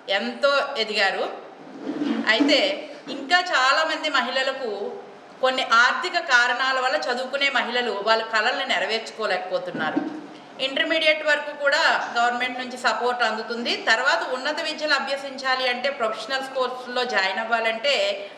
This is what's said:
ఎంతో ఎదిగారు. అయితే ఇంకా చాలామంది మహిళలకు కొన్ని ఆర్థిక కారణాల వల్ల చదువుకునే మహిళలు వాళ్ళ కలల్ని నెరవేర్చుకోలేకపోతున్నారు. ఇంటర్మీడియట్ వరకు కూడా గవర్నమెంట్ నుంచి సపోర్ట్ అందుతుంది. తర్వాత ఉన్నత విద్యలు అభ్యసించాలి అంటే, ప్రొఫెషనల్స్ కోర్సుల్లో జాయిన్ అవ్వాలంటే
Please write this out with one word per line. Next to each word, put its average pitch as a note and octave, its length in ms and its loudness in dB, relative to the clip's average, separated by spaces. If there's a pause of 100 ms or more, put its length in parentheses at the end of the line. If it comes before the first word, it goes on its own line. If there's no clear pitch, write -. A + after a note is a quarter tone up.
ఎంతో A#3+ 500 2 (200)
ఎదిగారు. G#3 680 0 (840)
అయితే A#3 640 2 (200)
ఇంకా D4 300 2
చాలామంది D4+ 680 2
మహిళలకు C4 840 -2 (500)
కొన్ని B3+ 200 4
ఆర్థిక B3+ 560 4
కారణాల B3+ 600 2
వల్ల C4 160 2
చదువుకునే C4 540 0
మహిళలు A3+ 520 0
వాళ్ళ A3 200 4
కలల్ని B3+ 440 0
నెరవేర్చుకోలేకపోతున్నారు. F#3 1300 -2 (600)
ఇంటర్మీడియట్ D#4 640 2
వరకు D4 340 0
కూడా C#4 580 2
గవర్నమెంట్ B3 400 0
నుంచి B3 180 -8
సపోర్ట్ A#3+ 460 0
అందుతుంది. A3+ 540 -2
తర్వాత C4+ 580 2
ఉన్నత D4 260 -2
విద్యలు D4+ 340 -2
అభ్యసించాలి C4 760 -2
అంటే, B3 220 -2
ప్రొఫెషనల్స్ C4 640 -4
కోర్సుల్లో B3 500 -2
జాయిన్ G3 340 0
అవ్వాలంటే A3+ 880 0 (120)